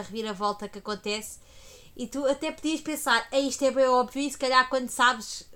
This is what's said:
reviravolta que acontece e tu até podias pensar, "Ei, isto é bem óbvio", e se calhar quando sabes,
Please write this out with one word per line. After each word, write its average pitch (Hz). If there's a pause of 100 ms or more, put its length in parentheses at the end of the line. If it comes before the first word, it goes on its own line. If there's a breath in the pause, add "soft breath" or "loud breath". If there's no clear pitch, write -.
reviravolta 208
que 208
acontece 208 (560 soft breath)
e 240
tu 269
até 277
podias 311
pensar, 277
"Ei, 277
isto 254
é 262
bem 262
óbvio", 254
e 294
se -
calhar 254
quando 254
sabes, 240 (120)